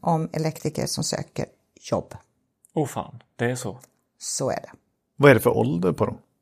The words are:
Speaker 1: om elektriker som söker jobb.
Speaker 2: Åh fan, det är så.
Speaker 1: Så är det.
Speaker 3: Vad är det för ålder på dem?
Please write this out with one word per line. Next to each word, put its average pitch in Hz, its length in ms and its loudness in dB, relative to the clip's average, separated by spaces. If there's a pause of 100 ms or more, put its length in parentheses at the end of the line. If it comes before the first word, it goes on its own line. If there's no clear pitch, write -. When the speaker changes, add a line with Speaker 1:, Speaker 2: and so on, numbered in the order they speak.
Speaker 1:
om 165 320 0
elektriker 160 540 -4
som - 180 -6
söker - 420 -6 (440)
jobb. - 240 -4 (600)
Speaker 2:
Åh 156 120 0
fan, - 280 -10 (240)
det 120 120 0
är 127 60 -4
så. 117 220 -10 (400)
Speaker 1:
Så - 320 -4
är - 60 -2
det. - 140 -12 (460)
Speaker 3:
Vad 139 140 10
är 127 40 10
det 110 60 6
för - 160 4
ålder 123 360 2
på - 140 0
dem? 110 120 -8 (220)